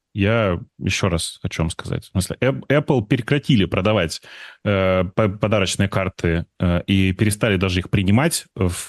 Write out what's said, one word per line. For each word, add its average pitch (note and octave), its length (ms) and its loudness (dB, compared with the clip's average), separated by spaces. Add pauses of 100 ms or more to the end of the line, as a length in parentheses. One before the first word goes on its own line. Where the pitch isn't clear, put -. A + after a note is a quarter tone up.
(120)
Я G2+ 460 0 (200)
еще F#2 300 -2
раз - 320 -4
хочу - 220 -4
вам E2+ 80 -2
сказать. - 360 -8
В - 40 -20
смысле, - 300 -4
Эп-, B2+ 280 -2
Apple C#3 380 2
прекратили C3+ 600 2
продавать, F#2+ 540 0 (440)
э, F#2+ 400 2 (100)
по-, A2 140 2
подарочные G2+ 600 0
карты, F2+ 580 -2 (120)
э, F2 300 0
и F#2+ 240 2
перестали G#2 440 0
даже F#2 220 0
их - 120 -6
принимать, A2 560 2 (100)
в, F2+ 160 0 (160)